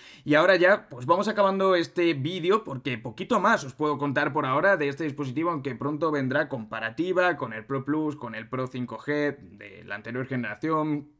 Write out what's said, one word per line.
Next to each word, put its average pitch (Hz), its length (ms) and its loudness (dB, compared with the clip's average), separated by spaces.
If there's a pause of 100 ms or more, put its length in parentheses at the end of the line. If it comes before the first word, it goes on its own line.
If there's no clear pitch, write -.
(240)
Y 147 120 4
ahora 180 200 6
ya, 185 320 4
pues 123 160 -14
vamos 185 240 2
acabando 190 460 4
este 170 400 2
vídeo 175 500 0
porque 131 320 -6
poquito 147 440 -2
más 208 240 2
os 127 100 -12
puedo 151 240 0
contar 143 340 0
por 147 140 0
ahora 160 320 4
de 147 100 0
este 143 160 -4
dispositivo, 143 460 -2
aunque 139 240 -4
pronto 147 360 -4
vendrá 143 380 0
comparativa 135 880 0
con 117 160 -6
el 110 140 -12
Pro 135 180 -4
Plus, 151 320 -2
con 113 180 -10
el 110 140 -10
Pro 127 180 -4
cinco 123 320 -8
G 147 400 -2
de 98 460 -20
la 98 120 -8
anterior 117 300 -6
generación, 147 840 -4 (120)